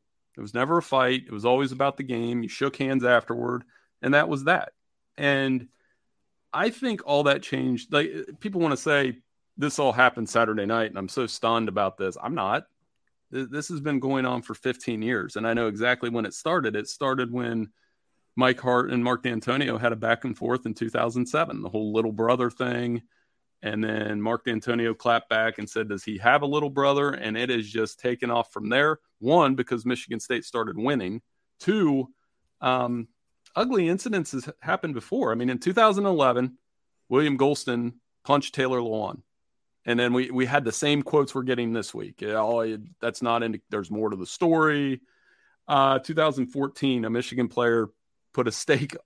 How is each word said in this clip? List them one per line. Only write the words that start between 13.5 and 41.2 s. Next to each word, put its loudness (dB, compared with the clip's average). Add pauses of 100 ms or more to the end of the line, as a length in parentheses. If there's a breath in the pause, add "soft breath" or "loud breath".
has -6
been 0
going 0
on 0
for -10
fifteen -4
years, -2
and -4
I 2
know 0
exactly 0
when -2
it -8
started. -2
It -4
started -2
when -4 (640)
Mike 2
Hart 2
and 0
Mark 0
Dantonio -2
had 2
a -4
back 0
and -6
forth -2
in -6
two -4
thousand -2
seven, -2
the -8
whole -4
little 0
brother 2
thing. -4 (600)
And -2
then -2
Mark -2
Dantonio 0
clapped 0
back 0
and -8
said, -2
"Does -6
he -6
have 4
a -2
little 0
brother?" 2
And -4
it -2
has -2
just -2
taken -2
off 0
from -6
there. 2 (200)
One, 4
because -2
Michigan -4
State -4
started -4
winning. -2 (380)
Two, 2 (500)
um, -2 (480)
ugly 2
incidents -2
has -6 (120)
happened -4
before. -2
I 0
mean, 0
in -2
two 0
thousand 4
eleven, 2 (500)
William 2
Golston 0 (300)
punched 0
Taylor 0
Lewan. -6 (640)
And 2
then 2
we, 0
we 0
had 2
the -2
same 0
quotes 0